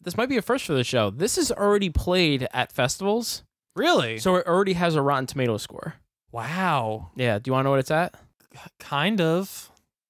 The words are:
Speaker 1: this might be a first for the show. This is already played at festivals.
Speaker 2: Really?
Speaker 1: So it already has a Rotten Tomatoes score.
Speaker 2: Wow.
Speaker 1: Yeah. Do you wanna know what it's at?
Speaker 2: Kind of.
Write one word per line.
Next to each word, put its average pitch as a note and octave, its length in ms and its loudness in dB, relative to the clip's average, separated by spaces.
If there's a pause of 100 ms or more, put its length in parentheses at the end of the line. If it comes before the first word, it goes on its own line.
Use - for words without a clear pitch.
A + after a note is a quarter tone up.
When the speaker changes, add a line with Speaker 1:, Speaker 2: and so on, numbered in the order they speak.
Speaker 1:
this - 160 -8
might A#3 100 0
be C4+ 80 0
a A3 60 2
first B3 240 -2
for E3 80 -2
the C3 100 2
show. A#2 260 2
This D3 280 -2
is D4+ 160 0
already G3+ 360 2
played D#3 600 2
at B2 220 0
festivals. G3 720 -2 (340)
Speaker 2:
Really? F3 420 2
Speaker 1:
So F3+ 160 2
it F3+ 100 2
already F#3+ 280 2
has E3+ 220 2
a D3+ 60 2
Rotten C#3 240 2
Tomatoes B2 380 0
score. - 320 -12 (380)
Speaker 2:
Wow. B2 840 -4
Speaker 1:
Yeah. A#2+ 240 0
Do B2 80 -10
you C3 60 0
wanna C3 100 2
know C#3 60 2
what C#3 100 4
it's C3 120 -2
at? E3+ 220 0 (640)
Speaker 2:
Kind F3+ 420 0
of. E3+ 500 -2 (380)